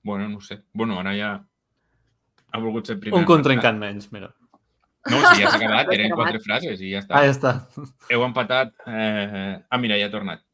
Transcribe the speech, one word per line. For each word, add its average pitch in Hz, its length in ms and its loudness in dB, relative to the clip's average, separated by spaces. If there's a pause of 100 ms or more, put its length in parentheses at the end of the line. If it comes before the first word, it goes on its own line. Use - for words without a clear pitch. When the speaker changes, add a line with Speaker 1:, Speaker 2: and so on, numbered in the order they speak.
Speaker 1:
Bueno, 101 260 -4
no 101 120 -12
sé. 104 220 -16 (100)
Bueno, 110 260 -4
ara 95 160 -4
ja 101 300 -6 (1040)
ha 113 80 -8
volgut 113 260 -4
ser 113 100 -6
el 98 60 -10
primer 170 180 2
Speaker 2:
Un 165 60 2
contrincant 127 540 4
Speaker 1:
marcat. 104 140 -8
Speaker 2:
menys, 101 180 -14
mira. 98 220 -16 (720)
Speaker 1:
No, - 120 2 (160)
si - 80 6
ja 101 100 4
s'ha - 60 2
acabat, - 320 0
Speaker 3:
<laughs> - 40 2
Speaker 1:
eren - 160 0
Speaker 3:
S'ha 104 60 -2
Speaker 1:
quatre 113 220 0
Speaker 3:
acabat. 107 60 -8
Speaker 1:
frases 113 380 -4
i 95 100 -8
ja 98 80 -4
està. 101 160 -4
Speaker 2:
Ah, 143 100 8
ja 139 60 6
està. 131 360 -2 (420)
Speaker 1:
Heu 120 160 2
empatat. 127 480 -2 (140)
Eh, 104 840 -4
ah, 123 80 0
mira, 110 200 0
ja 101 100 0
ha 98 40 -8
tornat. 98 300 -8 (120)